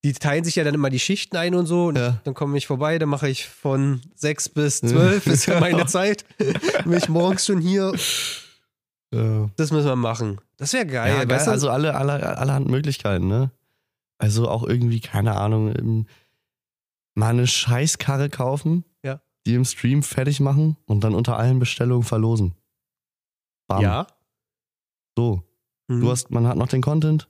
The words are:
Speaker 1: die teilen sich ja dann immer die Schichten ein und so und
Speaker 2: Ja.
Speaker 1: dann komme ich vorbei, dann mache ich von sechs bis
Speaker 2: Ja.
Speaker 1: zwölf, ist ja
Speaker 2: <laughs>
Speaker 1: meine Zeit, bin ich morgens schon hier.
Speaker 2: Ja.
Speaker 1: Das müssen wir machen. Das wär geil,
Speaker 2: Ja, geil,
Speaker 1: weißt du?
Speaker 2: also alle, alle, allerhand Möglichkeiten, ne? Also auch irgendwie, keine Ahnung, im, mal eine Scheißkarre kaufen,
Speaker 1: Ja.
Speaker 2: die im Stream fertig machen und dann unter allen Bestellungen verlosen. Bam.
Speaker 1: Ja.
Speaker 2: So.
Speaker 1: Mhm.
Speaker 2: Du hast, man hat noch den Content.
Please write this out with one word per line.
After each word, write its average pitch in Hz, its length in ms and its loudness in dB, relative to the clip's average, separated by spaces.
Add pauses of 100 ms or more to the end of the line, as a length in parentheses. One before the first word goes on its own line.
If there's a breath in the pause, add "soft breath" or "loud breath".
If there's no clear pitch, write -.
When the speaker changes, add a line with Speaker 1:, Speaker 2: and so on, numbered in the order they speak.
Speaker 1:
die 143 100 0
teilen 147 320 -2
sich 165 120 -2
ja 165 80 0
dann 147 100 0
immer 143 160 0
die 131 80 -2
Schichten - 380 -4
ein 175 180 -2
und 180 120 2
so 175 200 2
und 151 100 0
Speaker 2:
Ja. 120 280 0
Speaker 1:
dann 135 100 -6
komme 143 240 -2
ich 139 80 -6
vorbei, 151 320 -2
dann 156 100 0
mache 143 200 0
ich - 200 -4
von 135 520 -2 (160)
sechs 151 320 -4
bis 147 320 0
Speaker 2:
Ja. 117 80 0
Speaker 1:
zwölf, 185 400 4
ist - 180 2
ja 170 140 2
Speaker 2:
<laughs> - 0 -
Speaker 1:
meine 170 260 2
Zeit, 196 380 0 (120)
bin 202 580 -2
ich 175 140 2
morgens 175 380 2
schon 196 140 2
hier. 190 340 0 (1200 loud breath)
Speaker 2:
Ja. 110 420 0
Speaker 1:
Das 156 140 0
müssen 151 160 2
wir 131 100 2
machen. 113 440 -2 (160)
Das 143 160 -6
wär 254 120 0
geil, 127 280 -2
Speaker 2:
Ja, 135 120 2
geil, 123 120 -2
Speaker 1:
weißt - 100 0
du? 233 60 2
Speaker 2:
also 139 180 2
alle, 143 240 0
alle, 139 420 -2
allerhand 139 320 0
Möglichkeiten, 123 600 -2
ne? 123 220 0 (680)
Also 113 300 0
auch 113 180 -2
irgendwie, 120 340 0
keine 104 360 -2
Ahnung, 107 360 0
im, 113 340 -2 (1080 soft breath)
mal 110 160 0
eine 123 160 2
Scheißkarre 135 840 0
kaufen, 143 560 -2 (200)
Speaker 1:
Ja. 135 160 -8 (260)
Speaker 2:
die 117 80 2
im 123 100 2
Stream 131 380 0
fertig 135 380 -2
machen 143 360 2 (100)
und 104 180 0
dann 110 100 2
unter 120 240 0
allen 127 200 2
Bestellungen 123 460 0
verlosen. 110 500 0 (1120)
Bam. 98 140 0
Speaker 1:
Ja. 104 240 0 (1120)
Speaker 2:
So. 113 260 0 (460)
Speaker 1:
Mhm. 123 120 0
Speaker 2:
Du 123 100 2
hast, 123 200 -4
man 117 160 2
hat 123 100 2
noch 123 120 -2
den 131 140 0
Content. 156 480 2